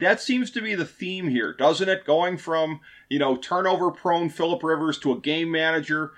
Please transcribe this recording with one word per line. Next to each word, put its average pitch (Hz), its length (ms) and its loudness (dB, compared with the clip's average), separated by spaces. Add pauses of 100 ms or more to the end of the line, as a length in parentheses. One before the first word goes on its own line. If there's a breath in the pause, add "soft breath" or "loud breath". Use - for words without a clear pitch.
that 196 200 2
seems 254 300 0
to 233 100 -6
be 214 140 -4
the 165 100 -2
theme 180 440 -6
here, 113 240 0
doesn't 165 360 2
it? 190 160 0
Going 170 320 2
from, 160 440 -2 (280 loud breath)
you 143 80 -2
know, 135 200 2
turnover-prone 175 920 0
Phillip 170 320 -2
Rivers 160 380 0
to 135 140 2
a 120 60 -8
game 165 300 -2
manager, 156 680 0